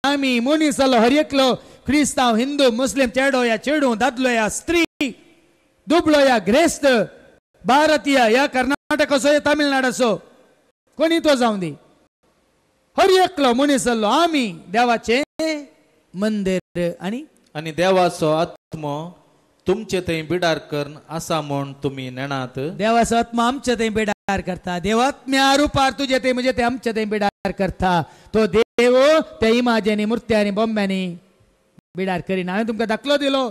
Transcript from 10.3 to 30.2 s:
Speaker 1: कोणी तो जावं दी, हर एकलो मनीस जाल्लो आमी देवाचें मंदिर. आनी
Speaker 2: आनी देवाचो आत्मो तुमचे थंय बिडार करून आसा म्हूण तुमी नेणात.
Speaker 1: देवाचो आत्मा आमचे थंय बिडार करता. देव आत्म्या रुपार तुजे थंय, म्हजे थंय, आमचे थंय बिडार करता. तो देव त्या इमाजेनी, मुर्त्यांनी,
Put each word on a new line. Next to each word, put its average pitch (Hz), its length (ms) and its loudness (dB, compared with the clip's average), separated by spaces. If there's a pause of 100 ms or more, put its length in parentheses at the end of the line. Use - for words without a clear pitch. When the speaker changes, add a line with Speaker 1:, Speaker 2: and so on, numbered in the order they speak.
Speaker 1:
कोणी 330 200 2
तो 302 160 2
जावं 233 260 0
दी, 160 120 -6 (1200)
हर 381 140 4 (120)
एकलो 285 320 2
मनीस 277 300 0
जाल्लो 226 240 0
आमी 294 380 2 (220)
देवाचें 233 540 0 (920)
मंदिर. 185 880 -4
आनी 220 240 -8 (300)
Speaker 2:
आनी 160 180 -10
देवाचो 175 600 0
आत्मो 156 600 -6 (720)
तुमचे 196 340 -2
थंय 170 220 -6
बिडार 165 360 -2 (120)
करून 147 240 -8 (140)
आसा 160 320 -6
म्हूण 139 320 -6 (100)
तुमी 135 280 -8
नेणात. 131 480 -8 (180)
Speaker 1:
देवाचो 226 400 0
आत्मा 233 320 -2
आमचे 254 260 -2
थंय 226 140 -2
बिडार 202 520 -4
करता. 180 380 -8
देव 202 220 -2
आत्म्या 269 560 0
रुपार 269 420 0
तुजे 254 200 -2
थंय, 254 140 0
म्हजे 254 200 -2
थंय, 240 120 -2
आमचे 240 280 -4
थंय 220 120 -4
बिडार 208 540 -4
करता. 180 440 0 (320)
तो 214 120 2
देव 233 500 2 (440)
त्या 220 80 2
इमाजेनी, 220 560 2
मुर्त्यांनी, 214 460 0